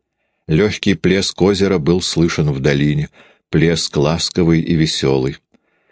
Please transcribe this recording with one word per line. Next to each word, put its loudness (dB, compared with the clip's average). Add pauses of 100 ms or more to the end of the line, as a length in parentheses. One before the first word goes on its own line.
(460)
Лёгкий 0
плеск 0
озера 2
был 0
слышен 0
в -4
долине, 0 (400)
плеск 0
ласковый 0
и -2
весёлый. -2 (520)